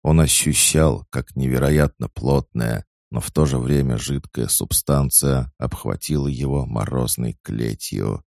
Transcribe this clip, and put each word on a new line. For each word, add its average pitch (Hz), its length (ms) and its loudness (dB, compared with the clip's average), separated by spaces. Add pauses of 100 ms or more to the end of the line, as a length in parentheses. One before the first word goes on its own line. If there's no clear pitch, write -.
Он 80 180 6
ощущал, 76 880 2
как - 260 -8
невероятно 69 720 2
плотная, 58 800 -2 (240)
но 57 100 -4
в - 120 -10
то 76 120 4
же 67 140 0
время 64 400 0
жидкая 60 500 -6
субстанция 69 1080 0
обхватила 64 680 -2
его 69 380 -2
морозной 58 760 -2
клетью. 53 880 -4